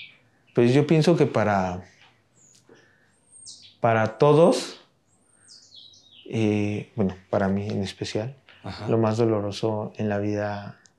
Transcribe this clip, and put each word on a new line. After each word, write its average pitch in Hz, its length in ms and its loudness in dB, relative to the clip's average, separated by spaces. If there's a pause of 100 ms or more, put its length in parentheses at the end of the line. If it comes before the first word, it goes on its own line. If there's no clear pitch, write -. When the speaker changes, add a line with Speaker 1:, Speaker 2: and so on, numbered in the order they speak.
(560)
Speaker 1:
Pues 123 180 4
yo 143 140 4
pienso 165 280 4
que 147 120 4
para, 95 560 -2 (2000)
para 113 380 0
todos, 147 600 4 (1500)
eh, 104 680 -2
bueno, 95 200 -2 (140)
para 101 180 0
mí 98 220 -2
en 104 140 -4
especial, 107 520 -8 (280)
Speaker 2:
Ajá. 104 260 -12
Speaker 1:
lo 117 80 2
más 110 200 0
doloroso 107 800 -2
en 107 120 -4
la 101 80 -2
vida 104 600 -6 (200)